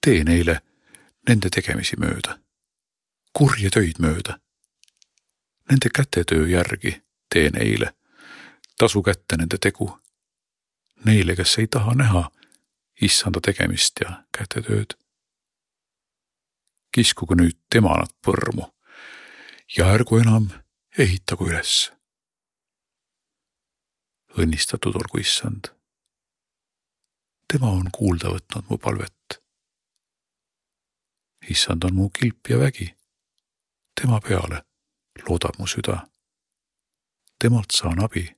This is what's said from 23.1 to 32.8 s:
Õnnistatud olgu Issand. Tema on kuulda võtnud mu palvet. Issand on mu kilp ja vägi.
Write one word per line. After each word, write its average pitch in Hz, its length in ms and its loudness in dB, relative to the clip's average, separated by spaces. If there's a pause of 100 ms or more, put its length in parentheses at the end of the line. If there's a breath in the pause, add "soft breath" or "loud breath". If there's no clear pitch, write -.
Õnnistatud - 600 -2
olgu - 240 -6
Issand. - 480 -4 (1800)
Tema 127 220 0
on 92 220 -2
kuulda 90 400 -2
võtnud - 360 -10
mu - 80 -4
palvet. - 640 -8 (2000)
Issand - 360 -2
on 92 100 0
mu 95 140 2
kilp - 400 -4
ja 120 100 2
vägi. 131 300 -2 (1040)